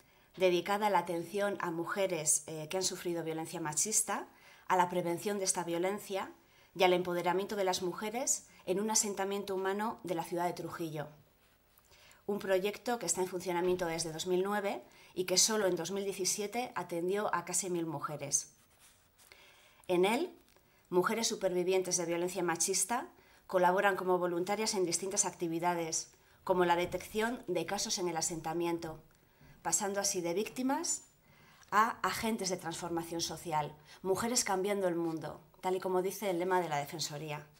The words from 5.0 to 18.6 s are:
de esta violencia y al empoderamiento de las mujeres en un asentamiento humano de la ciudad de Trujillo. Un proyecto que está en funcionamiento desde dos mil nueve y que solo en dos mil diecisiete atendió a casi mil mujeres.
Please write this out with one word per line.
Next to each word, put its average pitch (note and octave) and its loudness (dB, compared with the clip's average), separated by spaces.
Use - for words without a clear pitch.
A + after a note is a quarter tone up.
de F#3+ -2
esta F#3 0
violencia F#3 -2
y F3 6
al F3+ 8
empoderamiento F3+ 0
de G3+ 0
las F#3 2
mujeres A3 -2
en F#3+ 0
un G#3+ 0
asentamiento G3 0
humano G3 -2
de F3+ -4
la E3 -2
ciudad F3 -2
de F3 0
Trujillo. D#3 -6
Un G3+ 0
proyecto F#3+ 0
que E3+ -4
está F#3 0
en F#3 0
funcionamiento F3+ 0
desde E3 -4
dos E3 -6
mil F3+ 2
nueve G3+ -2
y F3+ -2
que F3+ 2
solo A3 4
en F#3 4
dos E3 -4
mil G3 -4
diecisiete G3+ -4
atendió F3+ -2
a F3 -4
casi F3+ -2
mil E3+ -2
mujeres. C#3+ -4